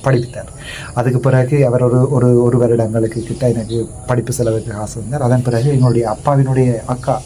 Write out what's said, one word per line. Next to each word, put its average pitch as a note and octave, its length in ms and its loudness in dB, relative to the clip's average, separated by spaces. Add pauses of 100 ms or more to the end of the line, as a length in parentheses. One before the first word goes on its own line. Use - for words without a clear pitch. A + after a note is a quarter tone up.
படிப்பித்தார். - 440 -2 (460)
அதுக்கு B2+ 260 0
பிறகு C3 460 2
அவர் B2 160 2
ஒரு, B2 300 2
ஒரு, B2 320 4
ஒரு A#2+ 140 2
வருடங்களுக்கு A2+ 640 0
கிட்ட A#2+ 280 -2
எனக்கு A2+ 400 -2 (180)
படிப்பு B2 260 -2
செலவுக்கு A2+ 380 -2
காசு G#2+ 300 -10
தந்தார். C3 200 -6
அதன் B2 200 2
பிறகு A#2+ 280 0
எங்களுடைய A#2+ 400 2
அப்பாவினுடைய C3 680 2 (100)
அக்கா B2+ 400 -4